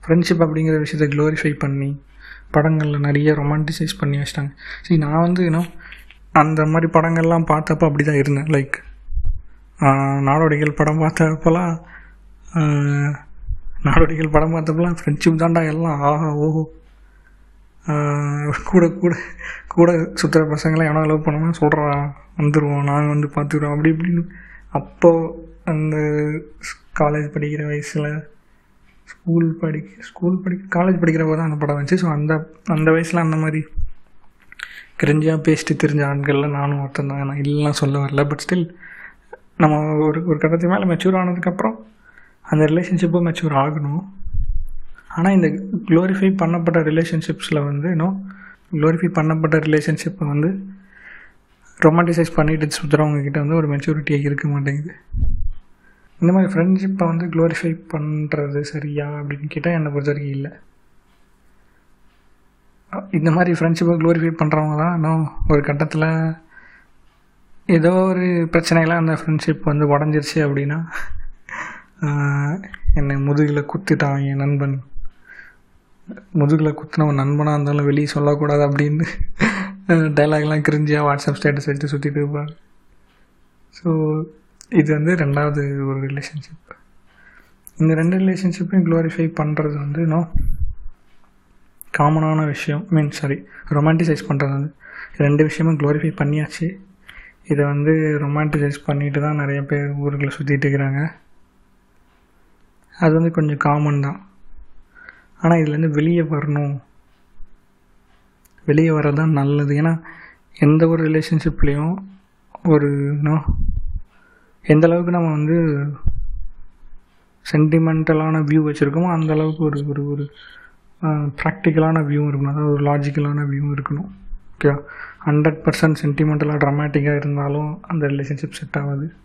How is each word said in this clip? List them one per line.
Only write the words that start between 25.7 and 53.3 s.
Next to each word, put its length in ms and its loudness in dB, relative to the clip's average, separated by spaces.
ஸ்-, 1000 -6
காலேஜ் 320 0
படிக்கிற 320 -4
வயசுல, 600 -4
ஸ்கூல் 580 -2
படி-, 380 -6
ஸ்கூல் 440 -2
படி-, 320 -6
காலேஜ் 240 2
படிக்கிறப்போ 360 2
தான் 160 -2
அந்த 140 -2
படம் 140 -2
வந்துச்சு. 140 0
So, 180 0
அந்த, 380 -2
அந்த 260 2
வயசுல 280 2
அந்த 180 0
மாதிரி 280 -2
கிரிஞ்சா 380 2
பேசிட்டு 320 2
தெரிஞ்ச 300 2
ஆண்கள்ல 460 0
நானும் 300 -2
ஒருத்தன் 280 -6
தான். 180 -4
நான் 120 -6
இல்லைலாம் 320 0
சொல்ல 300 0
வரல. 280 0
But 100 -4
still, 240 -2
நம்ம 480 2
ஒரு, 220 0
ஒரு 100 2
கட்டத்துக்கு 400 0
மேல 180 2
மெச்சூர் 300 0
ஆனதுக்கப்புறம் 500 -2
அந்த 240 2
ரிலேஷன்ஷிப்பும் 580 0
மெச்சூர் 320 -2
ஆகணும். 500 -2
ஆனா, 240 2
இந்த 160 4
குளோரிஃபை 480 2
பண்ணப்பட்ட 440 0
ரிலேஷன்ஷிப்ஸ்ல 840 -2
வந்து, 260 -4
you 80 0
know, 240 -2
குளோரிஃபை 400 0
பண்ணப்பட்ட 460 0
ரிலேஷன்ஷிப்பை 720 -2
வந்து 360 -2
ரொமான்டிசைஸ் 540 2
பண்ணிட்டு 340 0
சுத்துறவங்க 540 0
கிட்ட 180 -4